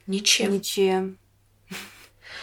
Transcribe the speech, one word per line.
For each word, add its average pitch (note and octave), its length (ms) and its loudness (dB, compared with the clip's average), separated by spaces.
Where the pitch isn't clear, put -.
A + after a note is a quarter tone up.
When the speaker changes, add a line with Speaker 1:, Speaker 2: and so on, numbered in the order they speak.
Speaker 1:
Ничем. G3+ 460 2
Speaker 2:
Ничем. F#3+ 640 0